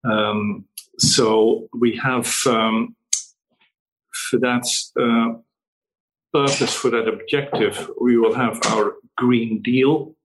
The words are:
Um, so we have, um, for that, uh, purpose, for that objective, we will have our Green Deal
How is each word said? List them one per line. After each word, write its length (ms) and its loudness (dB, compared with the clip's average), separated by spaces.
Um, 600 -2
so 720 2
we 240 0
have, 380 -2
um, 500 0
for 280 -4
that, 260 0
uh, 380 0
purpose, 420 0
for 160 0
that 180 0
objective, 840 -4
we 180 4
will 160 4
have 320 -2
our 280 0
Green 460 0
Deal 520 2